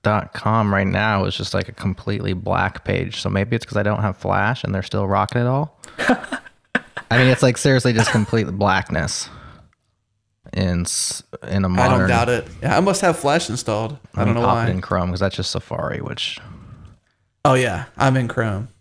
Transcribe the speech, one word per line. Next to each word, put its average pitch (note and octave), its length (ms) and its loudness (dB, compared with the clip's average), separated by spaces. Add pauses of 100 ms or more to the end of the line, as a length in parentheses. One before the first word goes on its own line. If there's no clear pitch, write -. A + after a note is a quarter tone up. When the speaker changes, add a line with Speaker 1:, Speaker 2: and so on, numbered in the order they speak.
(100)
Speaker 1:
dot G#2+ 220 -2
com G#2+ 400 2
right F#2+ 140 2
now G2 380 2
is F#2+ 120 -4
just, - 160 -6
like, G2 160 -4
a - 20 -16 (140)
completely G2 480 -4
black F#2 500 -2
page. - 380 -4
So - 80 -4
maybe G2+ 260 0
it's A2 100 -6
'cause - 120 -6
I G#2 60 0
don't G2+ 180 0
have G2+ 160 -2
Flash G2 460 -2
and G2 100 -4
they're G2 100 -2 (100)
still G2+ 140 -2
rocking G2 340 0
it A#2+ 60 0
all. C3+ 180 0 (220)
Speaker 2:
<laughs> - 100 -18 (1120)
Speaker 1:
I A#2 60 4
mean, B2+ 100 6
it's, B2+ 160 4
like, B2 140 2
seriously C3 360 4
just A2 180 2
complete A2 360 2
blackness F#2+ 800 0 (1200)
in F2+ 280 0
s-, - 400 -4 (260)
in - 160 0
a F#3+ 60 2
Speaker 2:
I - 20 2
don't - 40 -
Speaker 1:
modern B2 340 4
Speaker 2:
doubt A#2+ 200 4
it. A#2+ 180 0 (140)
Yeah, - 160 2
I - 40 6
must G3 200 2
have F3 160 2
Flash D3+ 320 0
installed. A2+ 440 -4 (220)
I - 40 -2
Speaker 1:
Let G2+ 80 2
me G#2 60 4
Speaker 2:
don't A#2 80 2
know A#2 60 2
Speaker 1:
pop A2+ 100 2
it A2+ 120 0
Speaker 2:
why. - 20 0
Speaker 1:
in F#2 100 -2
Chrome, F2+ 300 0
'cause F2 80 -4
that's F#2+ 160 0
just - 160 -4
Safari, - 500 -6
which - 380 -8 (1040)
Speaker 2:
Oh, C#3 80 6
yeah. B2 320 0 (120)
I'm C3 200 4
in A#2+ 100 0
Chrome. A2+ 400 -2 (140)